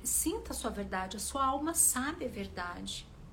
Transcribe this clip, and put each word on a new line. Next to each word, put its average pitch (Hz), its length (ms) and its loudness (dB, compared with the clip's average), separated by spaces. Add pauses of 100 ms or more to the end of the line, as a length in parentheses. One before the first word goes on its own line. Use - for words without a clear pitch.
Sinta 415 480 2
a - 20 -2
sua 233 160 -2
verdade. 190 460 -2
A 208 40 -6
sua 269 240 0
alma 294 300 4
sabe 277 520 4
a - 20 0
verdade. 190 800 -6 (260)